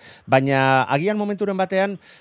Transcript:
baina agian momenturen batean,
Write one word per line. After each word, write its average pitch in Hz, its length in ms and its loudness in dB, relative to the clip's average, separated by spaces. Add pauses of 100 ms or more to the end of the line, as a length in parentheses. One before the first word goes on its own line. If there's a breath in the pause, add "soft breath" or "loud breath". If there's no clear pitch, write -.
(260 loud breath)
baina 135 580 2
agian 175 340 -2
momenturen 202 380 -4
batean, 190 420 -2 (220 loud breath)